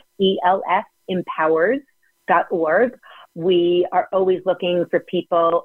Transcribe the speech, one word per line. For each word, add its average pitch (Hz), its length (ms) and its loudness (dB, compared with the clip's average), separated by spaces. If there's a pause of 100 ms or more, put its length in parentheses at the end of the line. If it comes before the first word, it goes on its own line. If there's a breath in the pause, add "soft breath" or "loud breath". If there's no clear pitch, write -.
(180)
E 190 260 0
L 185 240 0
F, 190 180 0 (220)
empowers 175 720 -2 (460)
dot 175 220 2
org. 180 480 0 (380 loud breath)
We 175 580 0
are 180 180 0
always 185 340 0
looking 180 440 -2
for 170 120 0
people, 170 640 -2